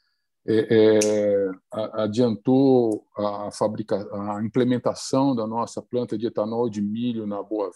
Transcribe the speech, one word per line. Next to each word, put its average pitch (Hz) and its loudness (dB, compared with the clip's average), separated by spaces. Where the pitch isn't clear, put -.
é, 110 2
é, 104 4
a-, 110 -6
adiantou 120 2
a 104 -4
fabrica-, 107 -4
a 104 -6
implementação 123 0
da 110 -4
nossa 113 -6
planta 120 -4
de 113 -4
etanol 113 -2
de 104 -6
milho 110 -4
na 101 -6
Boa 101 -4